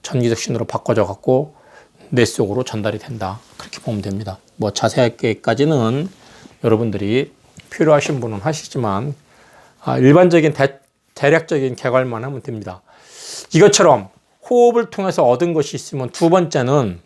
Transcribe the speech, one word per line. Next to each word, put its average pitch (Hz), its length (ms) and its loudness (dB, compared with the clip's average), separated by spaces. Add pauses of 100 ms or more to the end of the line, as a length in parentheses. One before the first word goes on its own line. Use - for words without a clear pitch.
전기적 117 360 0
신호로 113 260 -6
바꿔져 107 420 0
갖고 131 480 -2 (540)
뇌 123 160 4
속으로 113 400 -2
전달이 107 340 -6
된다. 104 400 -8 (200)
그렇게 - 220 -18
보면 107 200 -6
됩니다. 98 380 -8 (180)
뭐 104 160 -4
자세하게까지는 123 1400 0 (560)
여러분들이 110 680 -2 (360)
필요하신 151 520 2
분은 110 200 -8
하시지만, 123 760 -6 (680)
아, 127 140 -2
일반적인 156 560 6
대-, 139 260 -2 (340)
대략적인 147 600 0
개괄만 123 480 -2
하면 135 180 -12
됩니다. 101 400 -12 (720)
이것처럼 156 540 4 (420)
호흡을 240 400 2
통해서 185 340 -2
얻은 165 300 2
것이 147 220 -4
있으면 127 340 -10
두 165 180 0
번째는 139 760 0